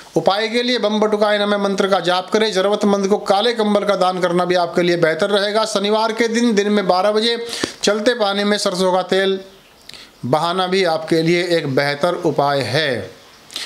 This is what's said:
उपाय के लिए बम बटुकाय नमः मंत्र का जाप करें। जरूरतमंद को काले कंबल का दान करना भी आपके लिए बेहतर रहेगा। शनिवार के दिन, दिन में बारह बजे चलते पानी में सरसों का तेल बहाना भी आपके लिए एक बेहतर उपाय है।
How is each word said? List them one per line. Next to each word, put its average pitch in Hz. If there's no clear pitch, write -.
उपाय 202
के 240
लिए 247
बम 208
बटुकाय 208
नमः 202
मंत्र 202
का 190
जाप 180
करें। 220
जरूरतमंद 202
को 202
काले 208
कंबल 208
का 196
दान 180
करना 175
भी 180
आपके 175
लिए 175
बेहतर 165
रहेगा। 208
शनिवार 214
के 226
दिन, 233
दिन 202
में 202
बारह 185
बजे 233
चलते 220
पानी 202
में 208
सरसों 185
का 185
तेल 190
बहाना 170
भी 185
आपके 160
लिए 175
एक 156
बेहतर 143
उपाय 143
है। 120